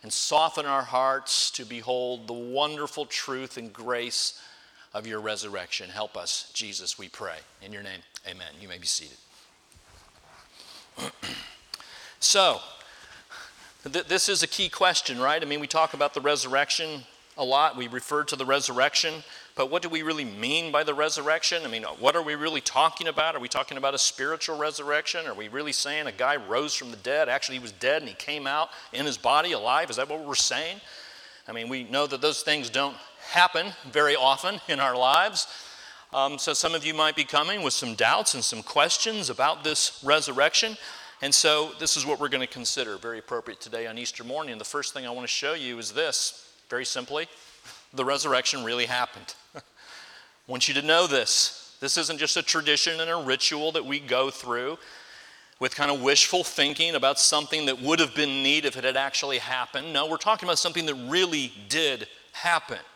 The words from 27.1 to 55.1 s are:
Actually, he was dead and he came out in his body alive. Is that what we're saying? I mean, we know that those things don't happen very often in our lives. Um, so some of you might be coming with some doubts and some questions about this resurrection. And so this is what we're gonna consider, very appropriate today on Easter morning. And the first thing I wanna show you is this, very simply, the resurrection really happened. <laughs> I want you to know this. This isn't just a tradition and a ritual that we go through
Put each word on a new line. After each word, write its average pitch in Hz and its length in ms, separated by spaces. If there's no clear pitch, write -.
Actually, 131 280
he 127 60
was 110 80
dead 139 320
and 120 60
he 95 60
came 147 300
out 151 240
in 131 140
his 127 120
body 151 360
alive. 131 360
Is 113 60
that 135 140
what 156 140
we're 143 120
saying? 160 440
I 110 60
mean, 117 160
we 127 160
know 135 200
that 135 160
those 147 220
things 147 260
don't 131 260
happen 180 420
very 147 240
often 135 520
in 143 120
our 131 160
lives. 160 520
Um, 139 240
so 151 160
some 165 220
of 151 100
you 156 80
might 156 220
be 151 80
coming 165 400
with 131 100
some 117 220
doubts 143 400
and 117 80
some 110 180
questions 175 680
about 143 320
this - 400
resurrection. 147 760
And 139 100
so 151 460
this 156 180
is 135 80
what 143 140
we're 143 100
gonna 131 160
consider, 117 520
very 117 200
appropriate 113 420
today 113 280
on 113 100
Easter 120 260
morning. 135 280
And 110 100
the - 40
first - 280
thing 131 140
I - 20
wanna 123 160
show 143 280
you 123 260
is 104 120
this, - 600
very 127 160
simply, 143 420
the 131 120
resurrection 135 580
really 120 220
happened. 123 580
<laughs> - 120
I 143 60
want 127 200
you 139 80
to 143 60
know 165 260
this. - 720
This 135 180
isn't 156 220
just 151 180
a 160 60
tradition 160 560
and 165 100
a 170 80
ritual 147 560
that 143 120
we 143 140
go 135 300
through 127 480